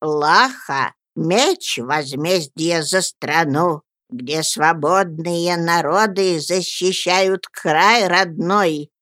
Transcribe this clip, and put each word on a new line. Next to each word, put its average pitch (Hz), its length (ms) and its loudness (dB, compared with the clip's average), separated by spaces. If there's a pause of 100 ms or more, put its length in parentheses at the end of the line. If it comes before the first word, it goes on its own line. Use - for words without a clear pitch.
лаха, 151 920 0 (220)
меч 202 640 0
возмездия 151 1040 -2
за 180 200 -2
страну, 156 840 -2 (260)
где 127 320 -6
свободные 170 1160 0
народы 170 840 0
защищают 185 1080 -2
край 185 600 2
родной, 175 840 0 (120)